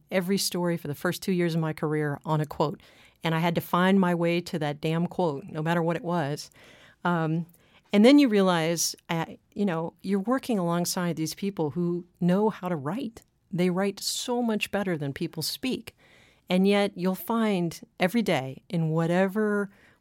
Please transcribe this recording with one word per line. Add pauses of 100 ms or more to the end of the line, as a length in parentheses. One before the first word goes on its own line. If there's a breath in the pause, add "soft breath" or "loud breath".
every
story
for
the
first
two
years
of
my
career
on
a
quote. (420 soft breath)
And
I
had
to
find
my
way
to
that
damn
quote,
no
matter
what
it
was. (540 loud breath)
Um, (480 soft breath)
and
then
you
realize, (140)
uh, (280)
you
know, (100)
you're
working
alongside
these
people
who (140)
know
how
to
write. (300)
They
write
so
much
better
than
people
speak. (540 soft breath)
And
yet
you'll
find (200)
every
day
in
whatever (320 soft breath)